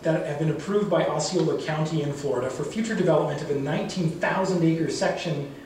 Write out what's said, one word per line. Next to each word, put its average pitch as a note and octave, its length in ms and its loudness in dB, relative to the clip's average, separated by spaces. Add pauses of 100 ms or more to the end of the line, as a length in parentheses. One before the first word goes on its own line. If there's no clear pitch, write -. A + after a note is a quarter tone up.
that D#3+ 240 0
have D3 120 -4
been D#3 120 2
approved F#3+ 400 0
by D#3 160 4
Osceola D#3+ 560 0
County D#3 400 0
in C#3+ 100 -2
Florida B2+ 380 -2
for - 140 -6
future A3 300 -2
development D3+ 460 2
of - 100 -6
a C#3 80 2
nineteen E3+ 520 0
thousand F#3 520 0
acre D#3+ 280 2
section D3+ 600 -2 (160)